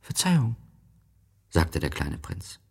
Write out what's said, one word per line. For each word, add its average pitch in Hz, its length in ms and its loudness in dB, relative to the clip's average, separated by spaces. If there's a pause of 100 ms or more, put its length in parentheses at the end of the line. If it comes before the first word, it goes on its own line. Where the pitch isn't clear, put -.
Verzeihung, 139 540 2 (920)
sagte 80 300 2
der 73 100 -2
kleine 71 280 -4
Prinz. - 420 -12 (120)